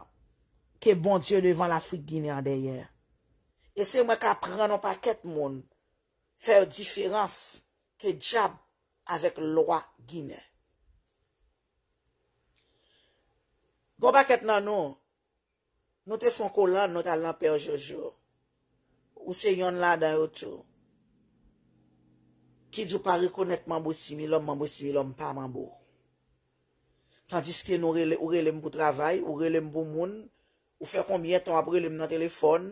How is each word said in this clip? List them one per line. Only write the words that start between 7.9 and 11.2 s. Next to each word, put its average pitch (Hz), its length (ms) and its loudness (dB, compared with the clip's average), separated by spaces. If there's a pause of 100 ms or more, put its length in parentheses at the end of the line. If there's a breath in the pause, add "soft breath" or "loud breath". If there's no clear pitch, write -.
ke 190 160 -2
dyab 208 400 0 (560)
avèk 165 320 -2
lwa 156 400 2 (240)
Gineyan. 151 440 -14 (3500)